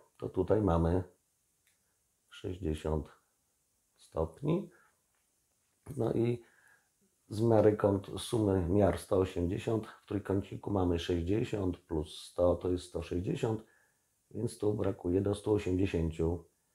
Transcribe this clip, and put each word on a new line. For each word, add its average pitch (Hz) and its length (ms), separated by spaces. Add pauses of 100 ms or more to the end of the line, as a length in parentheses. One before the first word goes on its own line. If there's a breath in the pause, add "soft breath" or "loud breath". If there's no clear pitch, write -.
(160)
to - 120
tutaj 98 340
mamy 85 420 (1300)
sześćdziesiąt 78 800 (880)
stopni. 151 720 (1300 soft breath)
No 117 160
i 120 300 (840 soft breath)
z 101 120
miary 107 360
kąt, 98 300 (120)
sumy 95 500
miar 95 300
sto - 200
osiemdziesiąt, 95 680
w - 200
trójkąciku 101 640
mamy 90 280
sześćdziesiąt 92 800
plus 78 400
sto 87 380
to 90 140
jest 90 140
sto - 180
sześćdziesiąt, 110 600 (680 soft breath)
więc 110 280
tu 104 160
brakuje 95 460
do 101 140
stu 107 180
osiemdziesięciu 85 920 (300)